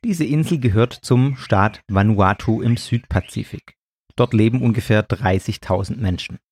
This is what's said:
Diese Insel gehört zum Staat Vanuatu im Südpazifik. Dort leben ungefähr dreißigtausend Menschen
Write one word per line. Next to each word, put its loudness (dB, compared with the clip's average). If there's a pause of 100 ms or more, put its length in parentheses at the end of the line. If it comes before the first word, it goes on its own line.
Diese -2
Insel 0
gehört 2
zum 0
Staat 0
Vanuatu 2
im 2
Südpazifik. -6 (420)
Dort 0
leben 4
ungefähr 0
dreißigtausend -2
Menschen -6 (120)